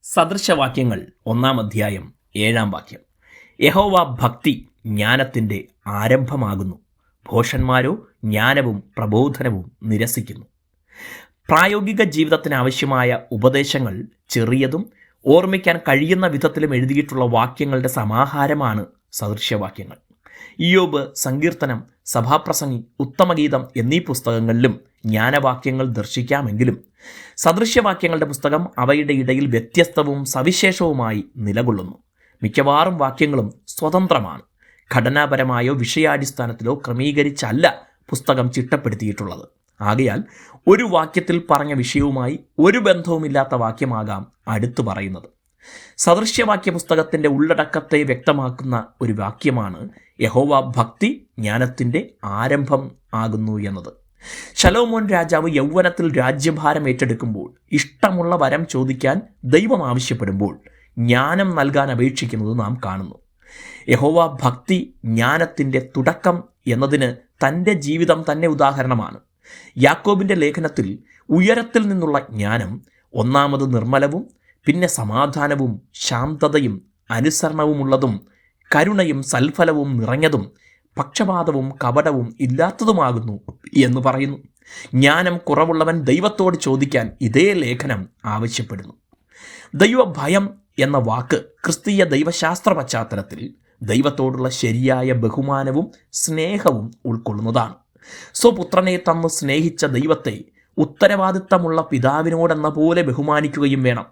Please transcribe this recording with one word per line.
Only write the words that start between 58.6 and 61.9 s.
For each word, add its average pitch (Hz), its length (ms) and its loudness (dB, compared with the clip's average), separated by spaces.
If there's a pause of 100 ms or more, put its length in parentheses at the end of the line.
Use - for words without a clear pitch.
ചോദിക്കാൻ 131 500 0 (280)
ദൈവം 175 420 2
ആവശ്യപ്പെടുമ്പോൾ 117 720 -2 (380)
ജ്ഞാനം 151 580 0
നൽകാൻ 139 340 0